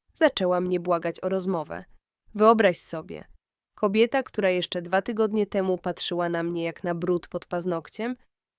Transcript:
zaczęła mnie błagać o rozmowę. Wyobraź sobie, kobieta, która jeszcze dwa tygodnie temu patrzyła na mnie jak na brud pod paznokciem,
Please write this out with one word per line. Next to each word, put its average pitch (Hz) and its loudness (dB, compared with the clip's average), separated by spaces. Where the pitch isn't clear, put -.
zaczęła 180 2
mnie 180 0
błagać 170 -2
o 185 -4
rozmowę. 185 -4
Wyobraź 208 6
sobie, - -12
kobieta, 220 2
która 196 -2
jeszcze 180 -2
dwa 175 0
tygodnie 214 0
temu 190 0
patrzyła 175 -4
na 170 -2
mnie 170 -4
jak 165 -8
na 175 -2
brud 170 -2
pod - -10
paznokciem, 175 -6